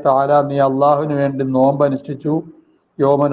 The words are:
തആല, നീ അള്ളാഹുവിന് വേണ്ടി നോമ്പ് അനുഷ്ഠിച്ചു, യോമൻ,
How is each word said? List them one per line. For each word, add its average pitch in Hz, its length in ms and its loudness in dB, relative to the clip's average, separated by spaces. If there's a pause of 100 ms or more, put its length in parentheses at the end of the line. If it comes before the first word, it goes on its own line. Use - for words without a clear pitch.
തആല, 139 260 2 (180)
നീ 139 60 -6 (120)
അള്ളാഹുവിന് 143 520 0
വേണ്ടി 139 240 -2 (120)
നോമ്പ് 139 320 2
അനുഷ്ഠിച്ചു, 139 460 -6 (680)
യോമൻ, 139 280 2